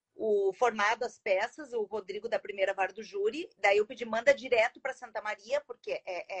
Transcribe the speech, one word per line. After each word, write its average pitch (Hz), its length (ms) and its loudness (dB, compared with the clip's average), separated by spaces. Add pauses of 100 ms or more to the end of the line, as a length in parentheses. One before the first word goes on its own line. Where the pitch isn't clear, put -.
(160)
o 202 380 2
formado, 220 500 2
as 226 160 -6
peças, 233 540 -2
o 226 100 -2
Rodrigo 202 440 -8
da 208 120 -2
primeira 196 340 -2
vara 190 180 -2
do 214 120 -14
júri. 208 440 -4 (120)
Daí 202 180 6
eu 214 80 4
pedi, 240 180 -10
"Manda 233 300 2
direto 233 480 0
pra 262 120 -4
Santa 226 280 -10
Maria", 220 400 -4
porque 202 440 -8
é, 185 360 -8